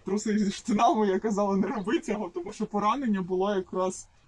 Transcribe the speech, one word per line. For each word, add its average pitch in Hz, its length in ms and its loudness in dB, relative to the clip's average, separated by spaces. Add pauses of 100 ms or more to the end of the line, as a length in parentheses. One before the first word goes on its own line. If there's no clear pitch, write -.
труси 208 340 0
зі 196 120 2
штанами. 220 560 2
Я 185 120 2
казала: 202 380 0
«Не 185 100 2
роби 220 320 -2
цього», 208 300 -4
тому 349 240 -8
що 214 120 -6
поранення 208 560 0
було 190 340 0
якраз 185 520 -4 (200)